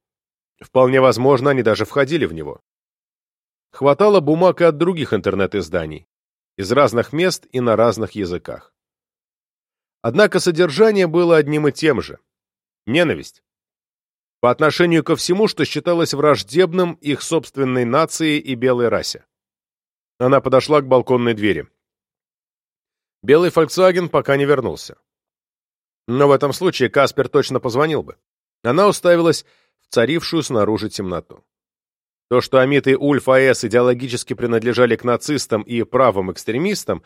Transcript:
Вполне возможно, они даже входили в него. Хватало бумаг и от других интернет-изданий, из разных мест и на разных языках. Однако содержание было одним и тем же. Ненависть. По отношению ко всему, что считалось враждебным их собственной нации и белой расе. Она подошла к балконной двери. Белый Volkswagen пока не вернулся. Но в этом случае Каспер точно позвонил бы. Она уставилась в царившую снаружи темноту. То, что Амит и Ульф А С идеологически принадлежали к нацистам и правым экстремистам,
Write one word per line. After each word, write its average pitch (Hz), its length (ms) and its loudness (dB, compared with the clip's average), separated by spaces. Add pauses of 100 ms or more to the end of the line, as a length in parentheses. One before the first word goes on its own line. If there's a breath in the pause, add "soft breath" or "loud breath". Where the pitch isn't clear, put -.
(600)
Вполне 131 400 2
возможно, 131 500 2
они 131 120 0
даже 107 220 0
входили 139 400 -2
в 80 80 -4
него. 76 300 -14 (1080)
Хватало 185 500 2
бумаг 156 400 2
и 175 40 4
от 160 140 2
других 170 340 -2
интернет-изданий, 90 920 -4 (500)
из 98 140 -8
разных 120 420 0
мест 170 380 -4
и 127 100 -4
на 117 160 0
разных 110 360 0
языках. 87 640 -10 (1300)
Однако 180 360 2
содержание 180 680 2
было 170 300 2
одним 151 320 0
и 131 40 0
тем 139 280 -2
же. 76 180 -12 (680)
Ненависть. 120 560 -2 (960)
По 120 100 2
отношению 156 520 0
ко 160 140 -2
всему, 196 320 0
что - 160 -6
считалось 165 500 -2
враждебным 165 800 0
их 143 280 -6
собственной 127 640 -4
нации 151 540 -2
и 131 160 -8
белой 120 340 0
расе. - 360 -6 (920)
Она 131 220 2
подошла 135 400 2
к 135 60 -4
балконной 123 480 0
двери. 98 340 -4 (1500)
Белый 160 260 4
Volkswagen 175 600 0
пока 139 260 0
не 143 80 -2
вернулся. 127 540 -4 (1080)
Но 135 220 2
в 143 40 4
этом 135 200 0
случае 143 380 -2
Каспер 135 380 0
точно 131 300 -2
позвонил 131 440 -2
бы. - 160 -20 (440)
Она 156 240 2
уставилась 170 580 2 (340)
в - 140 -20
царившую 151 500 0
снаружи 107 480 -2
темноту. 90 520 -10 (840)
То, 123 120 2
что - 180 0
Амит 135 280 2
и 135 100 4
Ульф 143 320 0
А 131 100 6
С 131 260 2
идеологически 123 680 0
принадлежали 117 640 -2
к - 80 -8
нацистам 120 580 -4
и 117 200 -6
правым 98 500 0
экстремистам, 117 720 -6